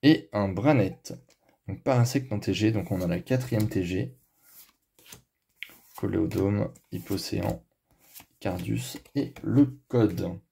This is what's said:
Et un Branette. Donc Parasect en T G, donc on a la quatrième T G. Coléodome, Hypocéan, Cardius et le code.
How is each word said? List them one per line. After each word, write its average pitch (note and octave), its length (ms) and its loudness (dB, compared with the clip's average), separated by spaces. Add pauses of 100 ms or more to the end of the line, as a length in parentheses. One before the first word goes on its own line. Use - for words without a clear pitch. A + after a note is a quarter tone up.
Et D#3 300 6
un G2+ 160 0
Branette. G2 640 0 (520)
Donc - 160 -8
Parasect B2 500 2
en G#2 60 -2
T G2+ 160 -2
G, G#2+ 180 4
donc G2+ 200 -2
on F#2 80 -2
a F#2 60 -2
la F2 120 0
quatrième A2+ 500 0
T F#2+ 160 0
G. F#2+ 320 -4 (1800)
Coléodome, F#2+ 760 0 (200)
Hypocéan, - 720 -6 (760)
Cardius G#2 600 -6 (160)
et - 180 -4 (100)
le B2+ 360 2 (100)
code. F#2 500 0 (140)